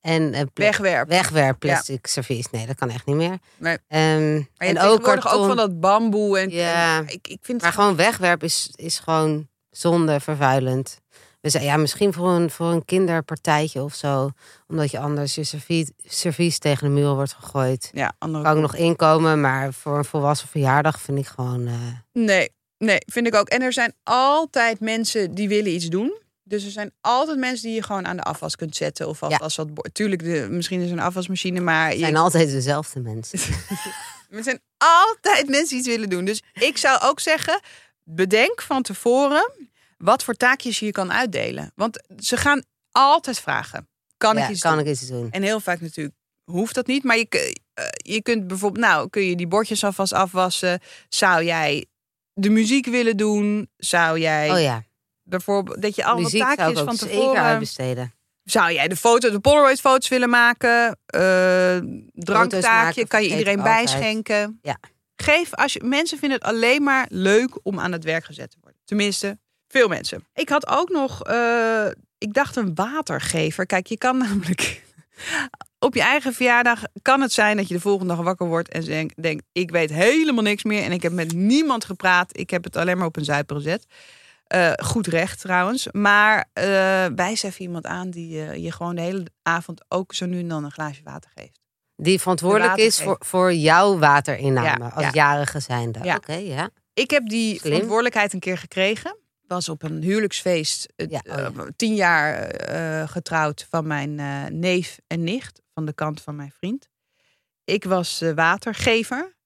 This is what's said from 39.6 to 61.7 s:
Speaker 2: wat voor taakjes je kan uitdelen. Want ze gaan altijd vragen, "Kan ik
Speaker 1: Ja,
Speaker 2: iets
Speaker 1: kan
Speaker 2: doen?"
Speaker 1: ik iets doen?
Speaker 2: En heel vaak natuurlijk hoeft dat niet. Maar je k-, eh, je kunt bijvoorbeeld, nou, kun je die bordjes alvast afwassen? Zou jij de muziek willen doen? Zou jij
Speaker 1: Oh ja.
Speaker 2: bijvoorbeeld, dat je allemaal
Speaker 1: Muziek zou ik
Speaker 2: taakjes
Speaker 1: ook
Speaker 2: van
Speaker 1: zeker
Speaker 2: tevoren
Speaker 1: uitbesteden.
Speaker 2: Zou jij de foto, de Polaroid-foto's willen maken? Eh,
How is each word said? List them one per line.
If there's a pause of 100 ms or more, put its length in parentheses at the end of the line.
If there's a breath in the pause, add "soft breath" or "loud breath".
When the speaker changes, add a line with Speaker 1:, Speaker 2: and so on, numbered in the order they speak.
Speaker 2:
wat
voor
taakjes
je
kan
uitdelen.
Want (160)
ze
gaan (280)
altijd
vragen, (280)
"Kan
ik
Speaker 1:
Ja,
Speaker 2:
iets
Speaker 1:
kan
Speaker 2:
doen?"
Speaker 1:
ik
iets
doen?
Speaker 2:
En
heel
vaak
natuurlijk (340)
hoeft
dat
niet.
Maar
je
k-,
eh, (120)
je
kunt
bijvoorbeeld,
nou,
kun
je
die
bordjes
alvast
afwassen? (280 loud breath)
Zou
jij (460)
de
muziek
willen
doen?
Zou
jij
Speaker 1:
Oh
ja. (400)
Speaker 2:
bijvoorbeeld,
dat
je
allemaal
Speaker 1:
Muziek
zou
ik
Speaker 2:
taakjes
Speaker 1:
ook
Speaker 2:
van
Speaker 1:
zeker
Speaker 2:
tevoren
Speaker 1:
uitbesteden. (280)
Speaker 2:
Zou
jij
de
foto,
de
Polaroid-foto's
willen
maken?
Eh, (920)